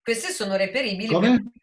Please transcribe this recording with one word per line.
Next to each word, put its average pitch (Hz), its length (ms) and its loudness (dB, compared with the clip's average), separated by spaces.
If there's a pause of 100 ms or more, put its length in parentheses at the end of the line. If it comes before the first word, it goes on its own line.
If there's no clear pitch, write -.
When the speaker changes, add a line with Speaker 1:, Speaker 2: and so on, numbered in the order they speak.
Speaker 1:
Queste 233 300 -4
sono 196 240 -4
reperibili 208 520 -2
Speaker 2:
Come? 196 220 4
Speaker 1:
per, 240 120 6 (220)